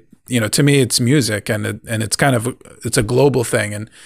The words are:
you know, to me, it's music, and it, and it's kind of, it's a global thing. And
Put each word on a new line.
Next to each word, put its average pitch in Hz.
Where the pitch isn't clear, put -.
you 123
know, 107
to -
me, 143
it's 123
music, 117
and 107
it, 104
and 110
it's 104
kind 139
of, 123
it's 117
a 131
global 123
thing. 107
And 104